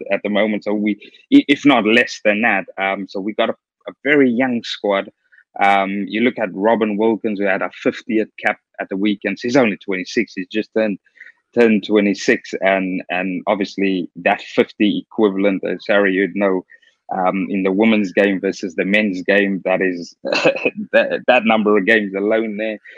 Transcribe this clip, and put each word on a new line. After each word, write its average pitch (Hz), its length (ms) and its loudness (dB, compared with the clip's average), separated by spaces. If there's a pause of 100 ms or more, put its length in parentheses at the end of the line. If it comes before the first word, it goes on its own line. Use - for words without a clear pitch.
(100)
at 101 120 -2
the 104 80 -4
moment. 104 340 0
So 104 80 -2
we, 107 200 0 (400)
i-, 143 160 8
if 139 180 0
not 123 180 4
less 117 400 2
than 104 180 2
that. 101 240 0 (120)
Um, 98 300 -4
so 101 120 -10
we 104 140 -6
got 117 160 0
a, - 60 -8 (300)
a 87 60 -10 (120)
very 139 260 4
young 120 320 -2
squad. 98 480 -4 (500)
Um, 98 480 2
you 107 140 -2
look 123 160 0
at 98 160 -4
Robin 107 420 0
Wilkins, 110 420 0
who 101 60 -2
had 95 160 0
a 90 140 -6
fiftieth - 540 -2 (100)
cap 104 200 -2 (220)
at 92 80 -10
the 98 80 -6
weekend. 101 440 -2
He's 123 160 -2
only 110 220 2
twenty-six. 95 560 -4
He's 92 140 -8
just 107 260 -6
turned, 110 240 -2 (560)
turned 110 320 4
twenty-six, 101 760 0
and, 95 480 0
and 92 360 -4
obviously 98 680 -2
that 98 260 0
fifty - 560 0
equivalent, 98 640 0
uh, 90 160 -4
Sarah, 101 300 2
you'd 95 260 -2
know, 95 280 0 (500)
um, 92 360 -2
in 98 120 -2
the 95 100 0
women's 104 400 2
game 101 280 2
versus 95 340 -6
the 95 100 -2
men's 98 380 0
game, 98 420 2
that 92 180 0
is, 87 360 -4
<laughs> - 40 -20
that, - 1040 -2
that 123 180 4
number 107 320 2
of 98 80 0
games 104 300 2
alone 107 420 -2
there. 107 220 -6 (200)